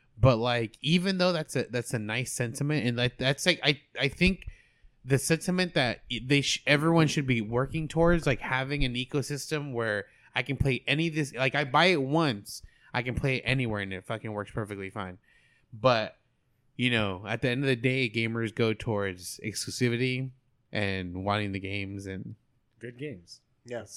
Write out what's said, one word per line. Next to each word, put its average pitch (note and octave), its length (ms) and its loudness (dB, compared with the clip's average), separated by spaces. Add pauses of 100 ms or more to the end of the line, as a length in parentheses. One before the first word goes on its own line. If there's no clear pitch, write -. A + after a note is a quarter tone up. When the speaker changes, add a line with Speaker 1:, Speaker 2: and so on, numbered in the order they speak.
(200)
Speaker 1:
But, B2 180 8
like, A#2 440 0
even F3+ 360 2
though F3+ 140 4
that's D#3 240 -6
a, C3 80 0
that's A#2+ 320 -4
a A2+ 40 -2
nice A2 320 -4
sentiment, C#3+ 540 -2
and, A#2+ 120 2
like, B2 200 0
that's, C3 300 0
like, E3+ 160 2
I, C#3+ 180 2 (180)
I C#3 100 2
think F#3 360 0 (580)
the C3 140 2
sentiment F3+ 560 0
that B2+ 280 0 (100)
i-, A#2 120 -4
they C#3 180 4
sh-, - 260 -2
everyone D#3 400 6
should C#3+ 180 0
be B2 160 2
working C3+ 460 -2
towards, E3 400 4
like, C3 140 2
having C3+ 420 -2
an B2 100 2
ecosystem C#3 800 -4
where A2 320 -2 (300)
I B2+ 80 0
can C3+ 140 -4
play B2+ 280 0
any D3+ 220 2
of D#3 80 -4
this. D3 180 -2
Like, B2+ 220 0
I D3 80 0
buy D3 220 4
it F3+ 180 4
once, C3+ 580 0 (320)
I A#2+ 80 0
can B2 140 -4
play C3 220 0
it - 80 -6
anywhere, A#2 360 0
and F#2+ 120 -6
it F#2 120 -10
fucking A2 260 -6
works G#2 200 -6
perfectly G2 380 -6
fine. F#2 300 -8 (520)
But, A2+ 460 2 (580)
you B2 140 0
know, G#2 380 2
at A2+ 160 -4
the C3 60 2
end B2+ 140 0
of C#3 40 0
the C3 80 2
day, B2+ 340 0
gamers A2+ 440 -2
go A2+ 200 2
towards G2+ 680 -4
exclusivity B2+ 880 -2 (400)
and F#2+ 520 -2
wanting G2+ 280 0
the F#2+ 80 -4
games G2 480 -6
and G2+ 280 -8 (440)
Speaker 2:
Good A#2+ 180 -12
games. A#2+ 440 -12 (240)
Speaker 3:
Yeah. A#2 200 -8 (120)